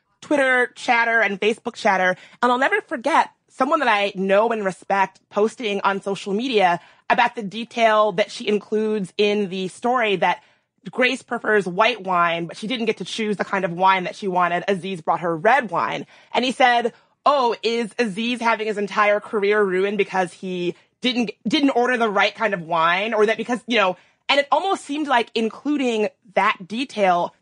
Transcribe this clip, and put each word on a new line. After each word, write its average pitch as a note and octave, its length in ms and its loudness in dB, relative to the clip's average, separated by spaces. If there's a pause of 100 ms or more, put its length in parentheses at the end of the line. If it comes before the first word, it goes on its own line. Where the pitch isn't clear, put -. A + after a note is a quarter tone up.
(200)
Twitter C4 540 2
chatter A#3 460 0
and G3+ 200 0
Facebook A3+ 360 -2
chatter. F#3 380 2 (280)
And B3 100 4
I'll B3 60 0
never E4 240 2
forget C#4 480 0 (180)
someone D4 320 0
that B3+ 80 0
I G3+ 260 2
know G3 360 2
and A3 160 -4
respect F#3+ 520 -2 (120)
posting G#3 500 -2
on G3 220 -2
social G3 320 -6
media G3+ 440 2 (300)
about A#3+ 260 2
the A#3 80 -8
detail G#3+ 680 2
that F#3+ 180 -2
she - 160 -12
includes G#3+ 720 -2
in G#3 320 2
the F#3 200 -6
story A#3 480 0
that F3+ 260 -2 (480)
Grace B3+ 320 -2
prefers G#3+ 440 -2
white G3+ 360 0
wine, E3+ 440 0
but D#3+ 120 -14
she A3 80 -10
didn't A3+ 180 -4
get G#3+ 140 -2
to F#3+ 80 -10
choose G#3+ 320 -4
the - 80 -4
kind F#3+ 180 -4
of F3 80 -4
wine F#3 320 2
that - 100 -8
she G3+ 140 -8
wanted. F3 400 0
Aziz F#3+ 320 -4
brought - 200 -2
her E3+ 140 -2
red A3 360 2
wine. D#3+ 360 -4 (280)
And A#3+ 100 0
he C4 80 -2
said, A#3+ 400 2 (320)
"Oh, B3+ 380 2
is A#3 360 -2
Aziz A3+ 440 -2
having A3 240 0
his G#3+ 100 -4
entire G#3 440 2
career G#3 420 0
ruined G3 340 0
because F#3 380 -2
he F3+ 400 -6 (260)
didn't, A#3+ 300 -2 (180)
didn't C#4+ 220 2
order B3 260 2
the A3+ 140 0
right G3+ 240 2
kind G#3+ 180 -2
of F#3 80 -4
wine?" E3+ 540 0
Or G#3+ 100 4
that G#3+ 140 2
because, A#3 300 -4
you A#3+ 100 0
know, F#3 180 2 (320)
and C#4 120 2
it C#4 100 0
almost F4 340 0
seemed C#4+ 240 -6
like A#3+ 260 0
including A#3 760 -2 (260)
that G3+ 220 2 (100)
detail G3 760 0